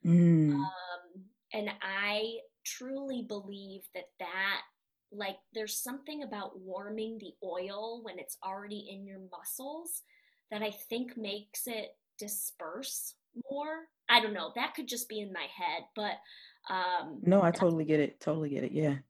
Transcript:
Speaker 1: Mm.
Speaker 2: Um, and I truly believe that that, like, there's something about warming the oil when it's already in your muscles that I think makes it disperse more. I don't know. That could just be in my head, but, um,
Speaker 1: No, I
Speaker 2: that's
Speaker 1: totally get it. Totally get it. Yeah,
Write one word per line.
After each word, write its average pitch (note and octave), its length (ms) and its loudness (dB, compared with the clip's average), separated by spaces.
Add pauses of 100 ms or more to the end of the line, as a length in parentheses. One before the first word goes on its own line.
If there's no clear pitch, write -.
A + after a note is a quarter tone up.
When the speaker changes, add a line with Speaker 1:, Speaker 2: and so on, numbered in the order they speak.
Speaker 1:
Mm. E3+ 460 10
Speaker 2:
Um, F3 720 -4 (280)
and G#3 180 -2 (120)
I G#3 560 0 (260)
truly C4 580 -4
believe G3 600 -8 (120)
that F3+ 140 -10 (120)
that, F#3+ 420 0 (500)
like, G3 240 -4 (160)
there's G#3+ 260 -4
something C#4 460 -8
about G3+ 340 -8
warming G#3+ 600 -6
the F#3+ 160 -14 (120)
oil G3+ 560 -2
when F#3 160 -8
it's - 240 -10
already G3+ 480 -4
in G3 160 -10
your G3 140 -12 (100)
muscles C#4+ 720 -8 (480)
that G#3+ 120 -4
I G#3+ 100 0
think B3 440 -6
makes G#3 520 -6
it A3 280 -6 (220)
disperse - 960 -8 (360)
more. D#4 360 -4 (220)
I A#3 120 10
don't G#3+ 140 0
know. E3 220 -4
That C4+ 180 -2
could C4+ 140 -8
just - 200 -4
be G#3+ 120 -4
in G3 120 -8
my E3 140 -4 (100)
head, E3+ 280 -2 (120)
but, G#3 180 -2 (540)
um, F3+ 540 0
Speaker 1:
No, F#3 200 8
I F3 80 8
Speaker 2:
that's E3+ 100 0
Speaker 1:
totally E3+ 240 6
get D3+ 160 4
it. - 200 0
Totally D#3 300 0
get C#3 140 0
it. - 80 -2
Yeah, D3 240 2 (140)